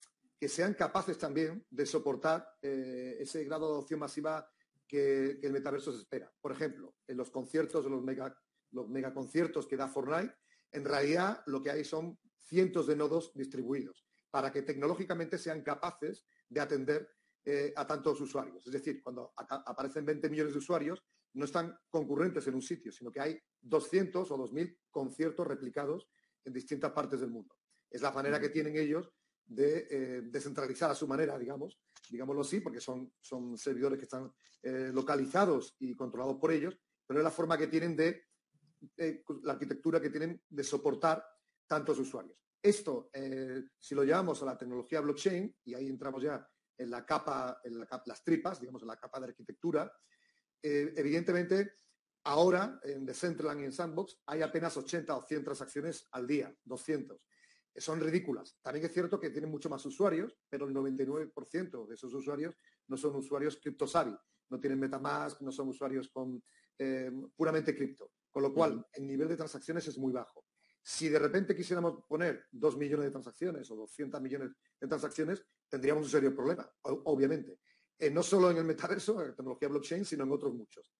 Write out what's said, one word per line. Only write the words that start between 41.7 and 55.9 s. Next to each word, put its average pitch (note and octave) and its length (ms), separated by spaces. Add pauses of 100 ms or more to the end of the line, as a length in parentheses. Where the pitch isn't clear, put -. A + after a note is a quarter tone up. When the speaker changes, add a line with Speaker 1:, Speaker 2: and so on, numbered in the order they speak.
Speaker 1:
usuarios. B2 380 (240)
Esto, D#3+ 520
eh, C3 500 (160)
si - 160
lo C#3 100
llevamos D#3 380
a C3+ 40
la B2+ 120
tecnología B2 420
blockchain, F3 640
y A#2+ 100
ahí C3+ 120
entramos C3 360
ya C#3 240 (300)
en B2 140
la A#2+ 160
capa, C3+ 560
en A#2 160
la A2 80
cap-, B2+ 200
las A2+ 180
tripas, E3 360
digamos, B2 220
en A2+ 60
la A2+ 100
capa C3 220
de C3 60
arquitectura, D#3 640 (720)
eh, D3 320
evidentemente, F3 840 (460)
ahora F3+ 580
en C#3 240
Decentraland D3 560
y - 20
en C3+ 80
Sandbox E3+ 540
hay D#3 160
apenas D#3+ 340
ochenta D3+ 400
o B2 60
cien D3+ 200
transacciones C#3+ 720